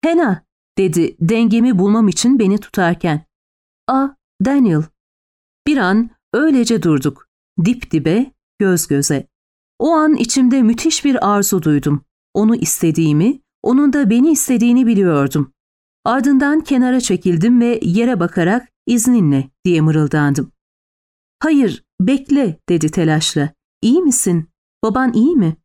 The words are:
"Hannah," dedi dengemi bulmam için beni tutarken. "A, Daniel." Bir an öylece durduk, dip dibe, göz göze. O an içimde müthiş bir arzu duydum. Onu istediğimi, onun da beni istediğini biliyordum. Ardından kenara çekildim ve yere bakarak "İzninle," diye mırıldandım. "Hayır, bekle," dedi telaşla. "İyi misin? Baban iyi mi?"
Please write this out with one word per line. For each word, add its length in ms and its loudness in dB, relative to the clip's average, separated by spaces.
"Hannah," 360 0
dedi 420 -2
dengemi 580 2
bulmam 300 2
için 300 0
beni 200 0
tutarken. 680 -4
"A, 200 -2
Daniel." 380 2
Bir 100 0
an 340 0
öylece 500 0
durduk, 460 -2
dip 260 -2
dibe, 420 -2
göz 280 0
göze. 400 -2
O 140 0
an 240 2
içimde 460 0
müthiş 420 -2
bir 300 0
arzu 280 -2
duydum. 420 -2
Onu 220 2
istediğimi, 840 0
onun 300 2
da 180 0
beni 200 2
istediğini 560 0
biliyordum. 640 0
Ardından 560 0
kenara 400 0
çekildim 600 0
ve 220 0
yere 380 -2
bakarak 480 -2
"İzninle," 640 0
diye 160 2
mırıldandım. 720 0
"Hayır, 420 0
bekle," 580 0
dedi 220 0
telaşla. 600 -2
"İyi 200 2
misin? 460 -2
Baban 280 -2
iyi 240 2
mi?" 280 0